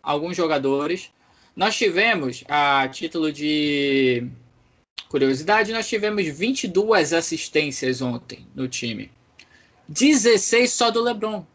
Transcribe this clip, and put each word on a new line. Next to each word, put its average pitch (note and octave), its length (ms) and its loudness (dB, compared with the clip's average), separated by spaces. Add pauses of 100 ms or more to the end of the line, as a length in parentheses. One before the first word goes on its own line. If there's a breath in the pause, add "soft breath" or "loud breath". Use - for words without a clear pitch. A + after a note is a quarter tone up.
alguns D3+ 320 -4
jogadores. D3+ 760 -2 (420 soft breath)
Nós G#3 220 0
tivemos, F#3 720 0
a C#3+ 400 2
título D#3+ 420 -4
de C#3+ 960 0 (840)
curiosidade, D#3 640 2
nós A3+ 160 -6
tivemos G#3 380 -2
vinte F#3 360 -4
e A#3 60 -6
duas F#3 420 2
assistências D3 880 -2
ontem - 540 -8
no C3 140 -6
time. A2 420 -8 (760 soft breath)
Dezesseis A#3 840 4
só A#3 180 2
do A3+ 120 0
LeBron. G#3+ 540 -4